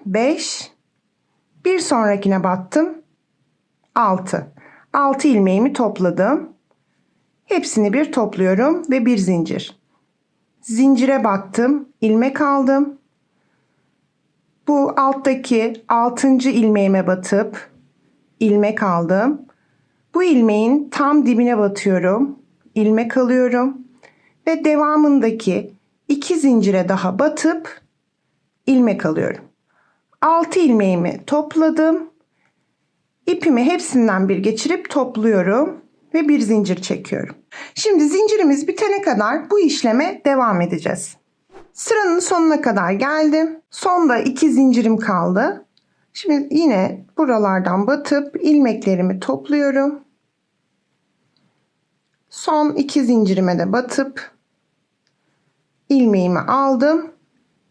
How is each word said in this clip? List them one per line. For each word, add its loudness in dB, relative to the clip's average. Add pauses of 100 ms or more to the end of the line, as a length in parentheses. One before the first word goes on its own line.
Beş. -4 (920)
Bir 0
sonrakine 0
battım. -2 (920)
Altı. -2 (460)
Altı 0
ilmeğimi 2
topladım. -2 (960)
Hepsini -2
bir -2
topluyorum 0
ve 0
bir 2
zincir. -4 (800)
Zincire 2
battım, -2 (120)
ilmek 0
aldım. 0 (1700)
Bu 2
alttaki -2
altıncı 2
ilmeğime 2
batıp -4 (720)
ilmek 2
aldım. 0 (720)
Bu 0
ilmeğin 2
tam 2
dibine 2
batıyorum, 0 (360)
ilmek 0
alıyorum 0 (680)
ve -2
devamındaki 0 (340)
iki -2
zincire 2
daha -2
batıp -2 (840)
ilmek 2
alıyorum. -2 (800)
Altı 0
ilmeğimi 0
topladım. 0 (1160)
İpimi 0
hepsinden 0
bir 0
geçirip -2
topluyorum 0 (320)
ve 0
bir 2
zincir 0
çekiyorum. -8 (400)
Şimdi 2
zincirimiz 2
bitene -2
kadar -2
bu 2
işleme 0
devam 0
edeceğiz. -6 (560)
Sıranın -2
sonuna 0
kadar 0
geldim. -2
Sonda 0
iki 0
zincirim 2
kaldı. -2 (480)
Şimdi -2
yine 0 (120)
buralardan 0
batıp -2
ilmeklerimi 0
topluyorum. -2 (2250)
Son -2
iki 0
zincirime 2
de -2
batıp -4 (1600)
ilmeğimi 2
aldım 0 (600)